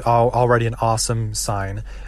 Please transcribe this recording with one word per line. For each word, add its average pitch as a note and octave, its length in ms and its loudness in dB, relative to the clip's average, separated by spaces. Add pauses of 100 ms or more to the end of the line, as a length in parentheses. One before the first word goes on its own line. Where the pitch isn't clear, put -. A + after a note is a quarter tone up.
al-, A#2+ 220 4
already A#2+ 360 4
an A2+ 140 -2
awesome A2+ 540 -2
sign. G2+ 500 -4 (240)